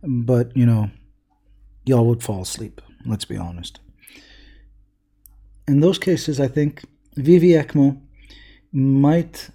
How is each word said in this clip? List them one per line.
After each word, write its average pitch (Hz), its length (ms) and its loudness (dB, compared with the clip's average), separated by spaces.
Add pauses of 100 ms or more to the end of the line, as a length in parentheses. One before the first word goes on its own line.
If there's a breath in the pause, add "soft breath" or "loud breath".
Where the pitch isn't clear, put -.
but, 120 540 -2
you 123 100 2
know, 110 240 0 (960)
y'all 120 200 2
would 117 180 -2
fall 98 200 -10
asleep, - 380 -14 (240)
let's 107 200 -8
be - 100 -12
honest. 87 460 -14 (1900 soft breath)
In 143 140 4
those 185 180 2
cases, 156 400 -4
I 139 80 0
think 147 380 -4 (300)
V 156 240 4
V 170 100 4
ecmo 143 500 2 (720 soft breath)
might 143 840 0